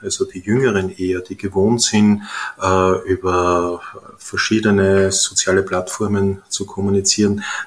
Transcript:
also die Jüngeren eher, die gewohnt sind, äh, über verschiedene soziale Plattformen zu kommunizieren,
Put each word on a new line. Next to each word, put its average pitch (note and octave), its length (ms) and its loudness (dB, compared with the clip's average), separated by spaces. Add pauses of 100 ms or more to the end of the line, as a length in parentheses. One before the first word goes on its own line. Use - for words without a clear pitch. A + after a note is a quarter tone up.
also G2 220 -4
die F#2 160 -8
Jüngeren G#2 500 0
eher, F#2 300 -2
die G2 160 -10
gewohnt G2+ 460 0
sind, G#2 400 4 (380)
äh, F#2 480 2
über F2+ 720 0 (380)
verschiedene G#2+ 920 2
soziale - 500 0
Plattformen G2 840 -2
zu - 180 -8
kommunizieren, G2+ 760 0 (220)